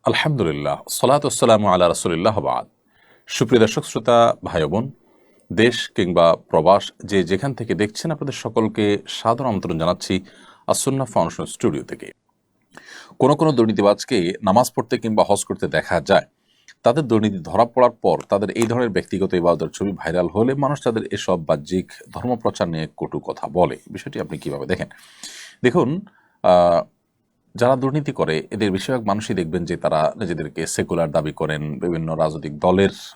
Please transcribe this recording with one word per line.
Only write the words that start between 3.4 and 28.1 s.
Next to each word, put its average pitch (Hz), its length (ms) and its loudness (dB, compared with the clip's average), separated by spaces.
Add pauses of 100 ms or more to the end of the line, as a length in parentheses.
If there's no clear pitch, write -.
দর্শক 110 240 2
শ্রোতা, 117 600 2
ভাই - 180 -2
ও 76 60 -2
বোন, 117 220 -2 (640)
দেশ 113 380 2
কিংবা 85 460 4 (120)
প্রবাস 87 440 4 (120)
যে 95 200 0
যেখান 98 300 -2
থেকে 110 200 -4
দেখছেন, 104 360 -4
আপনাদের 147 220 -6
সকলকে 110 760 0
সাদর 127 400 -2
আমন্ত্রণ 92 320 -2
জানাচ্ছি 92 460 -2 (420)
আসুন্না 135 380 -2
ফাউন্ডেশন 85 400 -2
স্টুডিও 76 380 -2
থেকে। - 300 -14 (1040)
কোনো 139 180 4
কোনো 156 160 2
দুর্নীতিবাজকে 104 800 2 (100)
নামাজ 107 300 2
পড়তে 123 260 -4
কিংবা 107 300 0
হজ 101 160 0
করতে 95 240 -6
দেখা 78 320 -2
যায়। 90 260 2 (560)
তাদের 139 220 2
দুর্নীতি 107 340 0
ধরা 85 260 0
পড়ার 120 260 4
পর 85 280 0 (100)
তাদের 101 220 0
এই 117 160 0
ধরনের 120 220 0
ব্যক্তিগত 92 460 -2
ইবাদতের 82 340 2
ছবি 98 240 -4
ভাইরাল 85 360 -2
হলে 117 260 0
মানুষ 143 280 -2
তাদের 113 280 -2
এসব 90 340 -2
বাহ্যিক 80 480 -2 (200)
ধর্মপ্রচার 104 560 -4
নিয়ে 78 280 -6
কটু 78 220 -8
কথা - 300 -10
বলে। 76 280 0 (140)
বিষয়টি - 300 -10
আপনি 78 180 -8
কিভাবে 71 280 -8
দেখেন? 80 220 -4 (720)
দেখুন, 131 380 2 (420)
আহ, 87 420 4 (680)
যারা 123 220 2
দুর্নীতি 139 360 -2